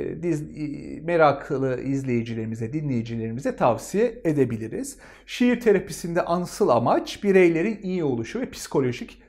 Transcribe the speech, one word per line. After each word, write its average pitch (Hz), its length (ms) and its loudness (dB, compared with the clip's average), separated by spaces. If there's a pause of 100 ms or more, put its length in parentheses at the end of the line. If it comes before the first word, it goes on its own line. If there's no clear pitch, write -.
(220)
diz-, 160 200 -2
e, 151 580 -10
meraklı 143 800 2
izleyicilerimize, 117 920 -2
dinleyicilerimize 117 840 -4
tavsiye 202 680 0
edebiliriz. 135 760 -2 (280)
Şiir 240 340 2
terapisinde 180 640 0
asıl 175 460 0
amaç 151 560 2
bireylerin 185 580 4
iyi 185 220 -2
oluşu 127 360 -2
ve 262 100 -6
psikolojik - 800 -4